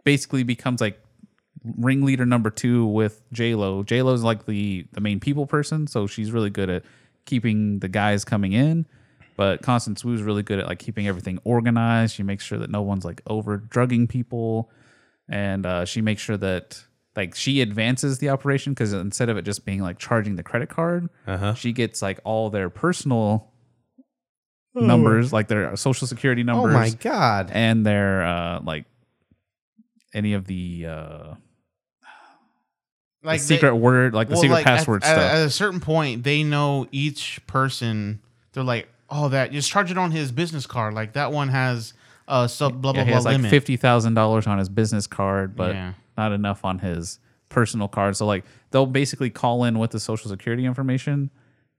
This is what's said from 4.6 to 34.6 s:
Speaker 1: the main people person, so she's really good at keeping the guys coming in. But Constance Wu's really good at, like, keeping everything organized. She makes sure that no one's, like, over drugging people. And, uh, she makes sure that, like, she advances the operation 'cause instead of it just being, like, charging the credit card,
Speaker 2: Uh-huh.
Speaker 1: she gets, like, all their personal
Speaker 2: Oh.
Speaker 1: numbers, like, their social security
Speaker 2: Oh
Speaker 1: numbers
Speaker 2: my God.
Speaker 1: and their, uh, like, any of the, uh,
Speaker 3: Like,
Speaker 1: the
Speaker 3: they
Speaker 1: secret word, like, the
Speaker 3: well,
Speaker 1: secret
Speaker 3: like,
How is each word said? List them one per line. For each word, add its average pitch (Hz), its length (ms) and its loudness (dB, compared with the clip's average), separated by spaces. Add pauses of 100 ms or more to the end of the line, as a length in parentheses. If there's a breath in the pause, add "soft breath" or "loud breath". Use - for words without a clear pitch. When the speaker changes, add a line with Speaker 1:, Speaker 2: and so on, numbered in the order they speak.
Speaker 1:
the 101 80 -8
main 104 180 -2
people 143 280 -2
person, 151 400 -2
so 107 200 -2
she's 107 240 -6
really 110 200 0
good 98 180 -4
at 90 140 -4 (420 soft breath)
keeping 107 540 0
the 98 100 -6
guys 101 360 2
coming 98 280 0
in. 156 320 2 (520 soft breath)
But 98 240 2
Constance 117 420 -2
Wu's 120 180 -2
really 104 220 -2
good 98 160 -2
at, 90 80 -4
like, 92 120 -6
keeping 104 280 -6
everything 92 380 -4
organized. 117 680 2
She 101 80 -6
makes 98 200 -4
sure 104 160 -8
that 110 120 -8
no 104 100 -2
one's, 98 240 -2
like, 82 220 -10
over 107 300 -4
drugging 120 500 0
people. 117 640 -4 (600 soft breath)
And, 98 360 -2
uh, 90 200 -2
she 110 160 -4
makes 107 200 0
sure 110 160 -4
that, 95 460 -4 (320)
like, 95 200 -6
she 135 260 0
advances 123 580 -2
the 143 100 -2
operation 139 460 -2
'cause 107 180 -2
instead 98 360 -2
of 107 80 0
it 85 60 -6
just 101 220 -6
being, 98 160 -4
like, 90 160 -6
charging 104 380 -2
the 82 80 -8
credit - 260 -4
card, 175 400 -4 (180)
Speaker 2:
Uh-huh. 98 260 -2
Speaker 1:
she 120 180 -4
gets, 113 300 -2
like, 98 240 -4
all 110 240 -2
their 98 200 -2
personal 113 840 0 (1200)
Speaker 2:
Oh. 247 100 0
Speaker 1:
numbers, 113 480 6
like, 107 140 2
their 101 300 0
social 131 300 0
security 120 340 0
Speaker 2:
Oh 120 40 0
Speaker 1:
numbers 117 280 2
Speaker 2:
my 113 160 6 (100)
God. 104 540 0
Speaker 1:
and 113 320 4
their, 98 380 2
uh, 87 400 -2
like, 80 220 -6 (1300)
any 104 200 -2
of 95 120 -4
the, 90 400 -8
uh, 78 480 -12 (1900 loud breath)
Speaker 3:
Like, 156 200 0
Speaker 1:
the 143 60 -4
Speaker 3:
they 151 80 6
Speaker 1:
secret 139 200 6
word, 123 380 4
like, 110 160 0
the 147 60 0
Speaker 3:
well, 175 60 4
Speaker 1:
secret 139 140 6
Speaker 3:
like, 156 120 4